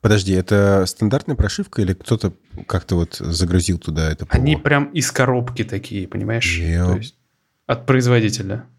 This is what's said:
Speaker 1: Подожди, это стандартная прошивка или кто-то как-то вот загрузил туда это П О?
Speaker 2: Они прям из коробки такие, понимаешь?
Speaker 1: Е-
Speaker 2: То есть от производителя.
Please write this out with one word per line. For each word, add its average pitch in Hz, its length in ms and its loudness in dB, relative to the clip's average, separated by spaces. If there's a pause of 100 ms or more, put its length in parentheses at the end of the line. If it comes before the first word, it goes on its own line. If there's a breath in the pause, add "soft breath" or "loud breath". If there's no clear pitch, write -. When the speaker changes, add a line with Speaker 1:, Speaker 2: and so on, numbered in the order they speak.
Speaker 1:
Подожди, 101 320 2
это 98 520 4
стандартная 127 500 -2
прошивка - 460 -2
или 95 120 0
кто-то 98 400 -2 (340)
как-то - 300 -2
вот 85 180 -2
загрузил 87 640 0
туда 78 320 -2
это - 160 -6
П - 100 2
О? 127 40 2
Speaker 2:
Они 147 160 2
прям 143 340 2
из 147 200 -2
коробки 123 520 0
такие, 101 440 -6
понимаешь? 101 520 -2
Speaker 1:
Е- 85 340 0
Speaker 2:
То 92 40 0
есть 110 180 -10 (500)
от - 220 -4
производителя. 117 800 2 (140)